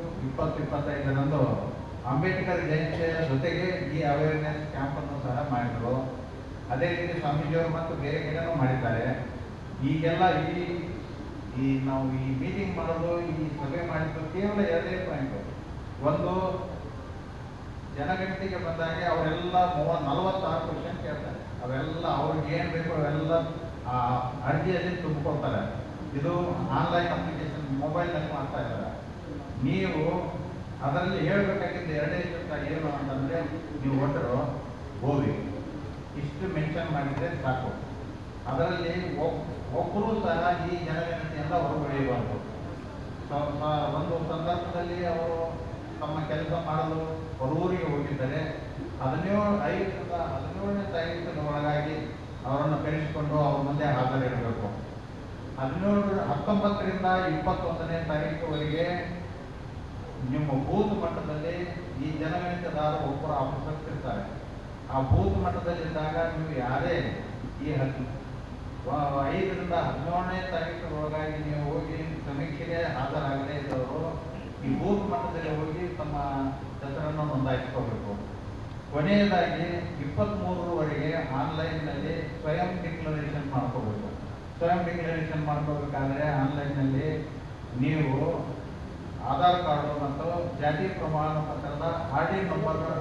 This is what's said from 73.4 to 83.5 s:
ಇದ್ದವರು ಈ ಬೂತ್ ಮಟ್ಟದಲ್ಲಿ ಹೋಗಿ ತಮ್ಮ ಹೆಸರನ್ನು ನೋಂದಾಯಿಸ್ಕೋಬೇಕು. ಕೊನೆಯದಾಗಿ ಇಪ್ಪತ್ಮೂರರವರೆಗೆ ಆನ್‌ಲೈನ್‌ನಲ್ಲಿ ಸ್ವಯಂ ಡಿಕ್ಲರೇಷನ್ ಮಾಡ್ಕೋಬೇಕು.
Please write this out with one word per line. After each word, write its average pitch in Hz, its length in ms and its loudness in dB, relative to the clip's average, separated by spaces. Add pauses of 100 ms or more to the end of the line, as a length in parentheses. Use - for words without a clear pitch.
ಇದ್ದವರು 131 440 -2 (560)
ಈ 139 160 -2
ಬೂತ್ 190 360 2
ಮಟ್ಟದಲ್ಲಿ 175 420 0
ಹೋಗಿ 156 320 -2 (120)
ತಮ್ಮ 147 200 -4 (600)
ಹೆಸರನ್ನು 151 480 -2
ನೋಂದಾಯಿಸ್ಕೋಬೇಕು. 127 880 0 (760)
ಕೊನೆಯದಾಗಿ 175 760 4 (360)
ಇಪ್ಪತ್ಮೂರರವರೆಗೆ 170 1080 0 (240)
ಆನ್‌ಲೈನ್‌ನಲ್ಲಿ 151 840 0 (140)
ಸ್ವಯಂ 170 420 0 (100)
ಡಿಕ್ಲರೇಷನ್ 151 680 -2
ಮಾಡ್ಕೋಬೇಕು. 120 580 -2 (460)